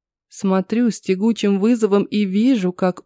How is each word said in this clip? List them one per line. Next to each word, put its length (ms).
Смотрю 640
с 80
тягучим 580
вызовом 460
и 200
вижу, 480
как 340